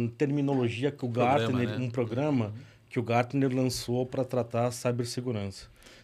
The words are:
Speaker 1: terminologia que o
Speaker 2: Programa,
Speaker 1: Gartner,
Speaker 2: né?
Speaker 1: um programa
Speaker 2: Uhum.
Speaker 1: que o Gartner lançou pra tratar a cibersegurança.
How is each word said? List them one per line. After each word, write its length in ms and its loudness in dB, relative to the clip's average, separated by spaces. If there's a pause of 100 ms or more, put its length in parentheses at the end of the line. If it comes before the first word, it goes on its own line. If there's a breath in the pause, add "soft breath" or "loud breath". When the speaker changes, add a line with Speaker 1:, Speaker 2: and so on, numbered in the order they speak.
(180)
Speaker 1:
terminologia 720 2
que 140 -6
o 40 -2
Speaker 2:
Programa, 300 4
Speaker 1:
Gartner, 300 2
Speaker 2:
né? 160 -4
Speaker 1:
um 40 -2
programa 560 0
Speaker 2:
Uhum. 80 -4 (360 loud breath)
Speaker 1:
que 100 -4
o 40 2
Gartner 500 2
lançou 520 0
pra 180 -2
tratar 440 0
a 40 -2
cibersegurança. 960 -4 (360 loud breath)